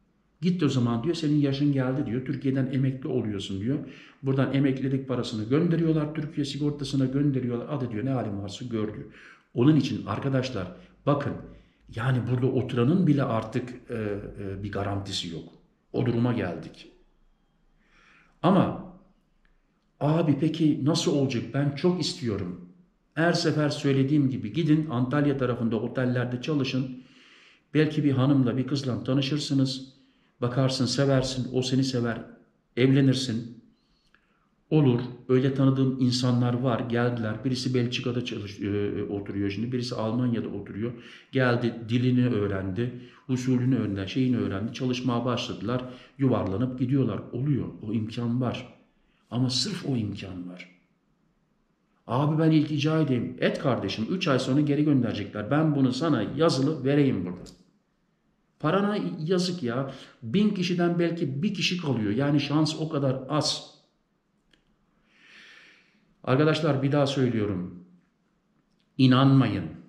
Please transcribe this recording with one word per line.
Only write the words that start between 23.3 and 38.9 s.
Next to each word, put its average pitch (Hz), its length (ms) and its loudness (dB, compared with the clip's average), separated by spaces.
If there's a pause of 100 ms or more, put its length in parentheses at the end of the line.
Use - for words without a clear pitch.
sefer 151 360 2
söylediğim 135 600 2
gibi 107 220 -6
gidin 156 380 2
Antalya 131 460 0
tarafında 117 400 0
otellerde 123 640 -2
çalışın. 135 600 -2 (720)
Belki 151 300 2
bir 143 80 4
hanımla, 127 440 4
bir 127 100 -2
kızla 127 380 -2
tanışırsınız. 135 880 0 (460)
Bakarsın, 127 460 0
seversin, 131 640 0
o 127 100 0
seni 135 220 2
sever, 120 400 -2 (520)
evlenirsin. 131 800 2 (1120)
Olur, 131 300 6 (280)
öyle 131 260 4
tanıdığım 135 460 4
insanlar 123 540 2
var, 120 260 0
geldiler. 117 640 -2
Birisi 127 300 -2
Belçika'da 123 500 -2
çalış-, 104 360 -10
e, 104 60 -4
e, 101 360 -2